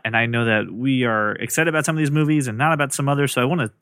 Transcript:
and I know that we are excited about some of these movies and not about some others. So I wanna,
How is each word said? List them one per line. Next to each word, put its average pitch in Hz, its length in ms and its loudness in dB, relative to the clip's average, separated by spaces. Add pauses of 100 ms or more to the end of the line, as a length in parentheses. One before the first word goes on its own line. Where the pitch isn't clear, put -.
and 113 140 -2
I 117 80 4
know 117 200 0
that 107 260 2
we 127 340 0
are 107 280 0
excited 156 360 -2
about 156 160 0
some 160 100 -2
of 156 40 -2
these 147 120 0
movies 151 360 2
and 110 100 -6
not 151 160 2
about 143 200 -2
some 139 160 -2
others. 143 240 0
So 127 80 0
I 123 40 2
wanna, 135 260 -2 (100)